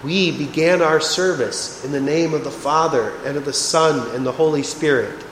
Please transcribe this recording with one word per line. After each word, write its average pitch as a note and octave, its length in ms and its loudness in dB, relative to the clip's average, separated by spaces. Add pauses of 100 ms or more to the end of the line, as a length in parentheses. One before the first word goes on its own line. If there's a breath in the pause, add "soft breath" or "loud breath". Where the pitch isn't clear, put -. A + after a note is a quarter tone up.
We F3 280 0
began D#3 500 2
our D#3 180 4
service D#3 840 -2
in C#3 80 -4
the C#3 80 0
name D#3 320 0
of D3 100 0
the C#3 80 -6
Father C#3+ 640 0 (120)
and C#3 120 -4
of C#3 80 -6
the C#3+ 80 -6
Son D3+ 600 2
and B2+ 120 -4
the B2+ 80 -2
Holy D3+ 300 2
Spirit. B2 680 0